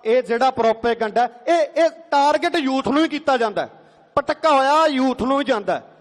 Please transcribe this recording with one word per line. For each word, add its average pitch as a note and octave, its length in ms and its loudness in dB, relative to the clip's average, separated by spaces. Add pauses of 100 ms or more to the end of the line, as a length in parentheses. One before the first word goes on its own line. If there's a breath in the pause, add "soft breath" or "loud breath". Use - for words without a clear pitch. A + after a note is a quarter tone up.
ਇਹ A#3 180 2
ਜਿਹੜਾ A#3 280 0
propaganda, A3+ 760 -2 (180)
ਇਹ, E4 60 2
ਇਹ D#4+ 360 0
target D4 640 0
youth C4 320 -2
ਨੂੰ C#4 160 0
ਹੀ E4 40 0
ਕੀਤਾ C#4+ 300 -2
ਜਾਂਦਾ G#3+ 240 -2
ਹੈ, B2+ 80 -8 (460 soft breath)
ਪਟਕਾ D#4 360 0
ਹੋਇਆ C#4+ 360 4
youth C4 340 0
ਨੂੰ C4+ 180 0
ਹੀ C#4+ 60 -2
ਜਾਂਦਾ G3+ 300 -2
ਹੈ। B2 80 -8 (180)